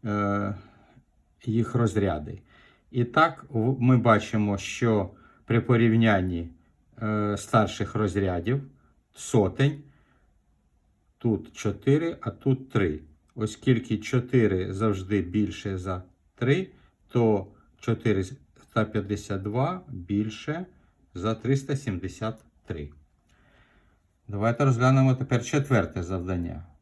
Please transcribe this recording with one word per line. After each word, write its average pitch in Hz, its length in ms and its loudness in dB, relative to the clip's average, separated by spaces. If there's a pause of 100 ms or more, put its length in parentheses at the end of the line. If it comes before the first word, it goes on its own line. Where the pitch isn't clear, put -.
е, 101 500 -2 (880)
їх 113 300 0
розряди. 95 680 0 (500)
І 120 140 0
так 165 440 2
в-, 117 320 0
ми 123 160 6
бачимо, 107 600 2
що 107 520 -2 (360)
при 113 160 2
порівнянні, 110 880 4 (520)
е, 104 360 -2
старших - 580 0
розрядів 98 680 -2 (520)
сотень, 127 720 0 (1300)
тут - 360 -2
чотири, 147 680 -2
а 117 100 -8
тут - 380 -2
три. 82 320 -2 (340)
Оскільки 110 600 0
чотири 101 760 0
завжди 98 480 -2
більше 95 560 -4
за 92 260 -8 (320)
три, 156 360 0 (400)
то 110 360 2 (320)
чотириста - 1040 -4
п'ятдесят 101 560 -6
два 131 460 -4
більше 110 800 -6 (480)
за 104 220 -4
триста 135 400 0
сімдесят 95 680 -8 (200)
три. 73 240 -10 (1400)
Давайте 113 380 0
розглянемо 131 500 4
тепер - 300 -2
четверте 117 580 0
завдання. 87 600 -4 (180)